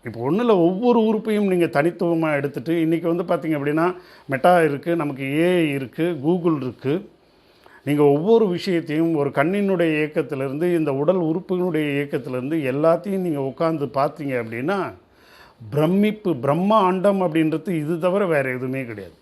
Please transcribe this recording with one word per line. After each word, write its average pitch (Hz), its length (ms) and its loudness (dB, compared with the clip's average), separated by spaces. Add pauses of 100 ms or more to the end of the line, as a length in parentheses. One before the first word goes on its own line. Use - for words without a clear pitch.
இப்போ 117 260 -6
ஒண்ணுல 233 180 2
ஒவ்வொரு 208 520 4
உறுப்பையும் 214 520 0
நீங்க 175 140 2
தனித்துவமா 160 680 0
எடுத்துட்டு, 147 460 -2
இன்னைக்கு 165 340 0
வந்து 170 100 -4
பார்த்தீங்க 165 340 -2
அப்படின்னா, 156 360 0 (360)
Meta 165 340 4
இருக்கு, 147 320 -2
நமக்கு 143 280 -4 (140)
ஏ 175 180 4
ஐ 160 140 2
இருக்கு, 143 520 -4
Google 170 340 2
இருக்கு. 131 580 -4 (720)
நீங்க 147 180 2
ஒவ்வொரு 185 460 4
விஷயத்தையும் 165 680 0
ஒரு 143 160 0
கண்ணினுடைய 180 680 2
இயக்கத்திலிருந்து, 151 760 -2
இந்த 151 200 0
உடல் 170 260 2
உறுப்புகளுடைய 170 640 -2 (100)
இயக்கத்திலிருந்து 143 600 -4
எல்லாத்தையும் 165 680 0
நீங்க 147 140 -2
உட்கார்ந்து 143 460 -2
பார்த்தீங்க 139 480 -2
அப்படின்னா, 123 440 -4 (920)
பிரமிப்பு, 190 640 0
பிரம்மாண்டம் 185 840 2
அப்படின்றது 160 480 0
இது 160 300 -2
தவிர 185 280 0
வேற 143 220 0
எதுவுமே 127 360 -4
கிடையாது. 101 360 -12